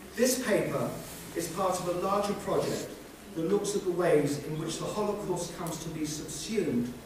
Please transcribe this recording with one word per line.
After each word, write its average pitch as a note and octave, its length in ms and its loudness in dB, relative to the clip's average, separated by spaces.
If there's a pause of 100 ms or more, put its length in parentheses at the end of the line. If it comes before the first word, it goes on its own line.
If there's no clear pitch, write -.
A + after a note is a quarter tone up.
(140)
This B3+ 320 4
paper D3+ 420 2 (460)
is E3 140 -2
part F3+ 320 0
of E3+ 80 -4
a F3 180 0
larger G3+ 280 2
project - 560 0 (480)
that E3 100 2
looks G3+ 280 2
at F#3 80 -2
the F#3 80 2
ways D3+ 520 4
in D#3 140 -4
which - 200 -4
the B2+ 60 -4
Holocaust G3 720 -2
comes D#3+ 260 -6
to E3 60 -8
be D#3 140 -4
subsumed - 880 -2 (140)